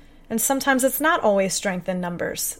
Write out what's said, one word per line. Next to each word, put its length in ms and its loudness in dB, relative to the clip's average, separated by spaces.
And 100 -2
sometimes 420 2
it's 180 0
not 220 2
always 300 2
strength 380 -4
in 100 -4
numbers. 600 -4